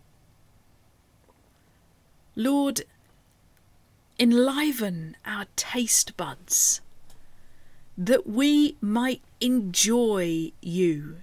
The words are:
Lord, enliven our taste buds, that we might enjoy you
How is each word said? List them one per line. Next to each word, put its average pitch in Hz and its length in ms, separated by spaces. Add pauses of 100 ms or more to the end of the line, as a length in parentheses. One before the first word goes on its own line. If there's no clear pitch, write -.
(2250)
Lord, 277 460 (1400)
enliven 240 960 (100)
our 202 200 (100)
taste - 640
buds, - 640 (1200)
that 220 240
we 294 540
might 240 420 (200)
enjoy 202 1200
you 165 600